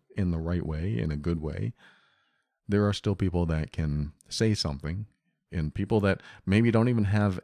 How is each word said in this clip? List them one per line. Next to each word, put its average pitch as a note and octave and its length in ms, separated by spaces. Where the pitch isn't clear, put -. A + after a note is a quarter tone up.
in F#2+ 140
the E2 80
right E2 260
way, E2+ 340
in F2 120
a D2 60
good E2 240
way, D#2 340
there G2+ 200
are G#2 60
still G2+ 220
people F2 320
that D#2 260
can D2 400
say A2 260
something, D#2+ 520
and D#2 240
people G2+ 260
that G2 220
maybe A2 260
don't A2+ 180
even A#2 160
have G2+ 400